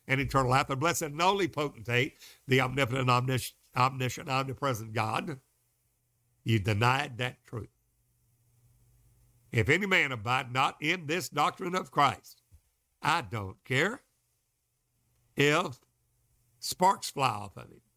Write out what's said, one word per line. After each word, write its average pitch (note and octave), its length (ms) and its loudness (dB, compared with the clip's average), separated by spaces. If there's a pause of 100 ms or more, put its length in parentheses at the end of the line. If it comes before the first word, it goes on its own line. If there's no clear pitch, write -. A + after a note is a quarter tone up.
and C3+ 120 0
eternal, C3 340 2
hath C#3+ 140 4
the C#3+ 80 -4
blessed E3 280 0
and D3 180 -4
only F#3+ 260 2
potentate, C3+ 680 -2 (300)
the C3 120 4
omnipotent, C3 500 0
omnis-, B2 440 2 (220)
omniscient, B2+ 520 0
omnipresent C3 680 -2
God." C3 460 -4 (1040)
You A2+ 160 2
denied A#2+ 600 0
that B2 260 -8
truth. A2+ 240 -14 (1800)
"If A#2+ 180 2
any F3+ 160 2
man E3+ 260 2
abide B2 400 -2
not C3+ 300 2
in E3 240 -2
this D#3 240 -2
doctrine D#3 460 -2
of F#3 160 -6
Christ," - 500 0 (600)
I D#3 200 0
don't G2 420 -8
care D#3 400 -2 (1300)
if D3 440 2 (800)
sparks - 500 0
fly C3 200 0
off G#2 280 -8
of - 120 -16
him. - 120 -20 (160)